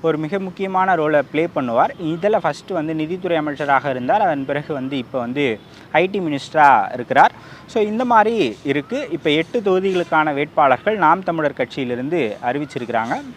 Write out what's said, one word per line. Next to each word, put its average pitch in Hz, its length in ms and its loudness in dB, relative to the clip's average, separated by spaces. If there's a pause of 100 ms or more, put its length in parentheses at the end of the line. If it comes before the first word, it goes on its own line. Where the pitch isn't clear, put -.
ஒரு 156 160 2
மிக 170 160 -4
முக்கியமான 190 600 0
ரோலை 151 220 2 (100)
ப்ளே 156 120 0 (120)
பண்ணுவார். 131 360 2 (200)
இதுல 196 320 0
ஃபஸ்ட்டு 170 360 -4
வந்து 156 200 -4
நிதித்துறை 170 420 -2
அமைச்சராக 143 520 0
இருந்தார். 151 340 0
அதன் 143 220 -2
பிறகு 147 300 -4
வந்து 135 240 -6
இப்போ 135 220 -8
வந்து 135 200 -2 (560)
ஐ - 20 4 (100)
டி 202 140 -2
மினிஸ்டரா 143 420 4 (280)
இருக்கிறார். 131 360 4 (400)
So, 226 80 0 (100)
இந்த 233 200 -2
மாதிரி 220 240 4 (360)
இருக்கு. 147 440 -4
இப்போ 160 140 -2 (120)
எட்டு 196 260 -2
தொகுதிகளுக்கான 180 720 0
வேட்பாளர்கள் 147 680 2
நாம் 180 240 4
தமிழர் 156 300 -2
கட்சியிலிருந்து 131 640 -4 (280)
அறிவிச்சிருக்கிறாங்க. 123 680 -4 (220)